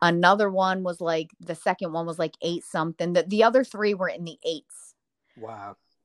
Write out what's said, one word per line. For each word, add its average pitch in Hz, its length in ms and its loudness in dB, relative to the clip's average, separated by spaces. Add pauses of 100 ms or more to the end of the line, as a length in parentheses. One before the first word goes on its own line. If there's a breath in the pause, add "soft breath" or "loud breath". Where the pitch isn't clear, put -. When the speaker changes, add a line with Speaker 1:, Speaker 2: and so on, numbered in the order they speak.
Speaker 1:
Another 180 480 4
one 190 320 0
was, 175 180 -6
like, 165 380 -2
the 170 160 -8
second 180 360 -4
one 165 140 -6
was, 165 140 -10
like, 160 240 -4
eight 170 200 -4
something. 170 500 -4
The, 170 140 4
the 208 160 4
other 240 200 4
three 208 320 -2
were 180 140 -4
in 175 160 -10
the 165 200 -14
eights. - 480 -10 (420)
Speaker 2:
Wow. 107 420 -14 (280)